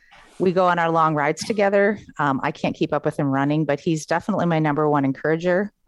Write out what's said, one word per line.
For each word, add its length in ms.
we 120
go 160
on 120
our 100
long 240
rides 300
together. 560
Um, 240
I 100
can't 240
keep 160
up 140
with 140
him 80
running, 380
but 140
he's 280
definitely 400
my 100
number 320
one 160
encourager. 680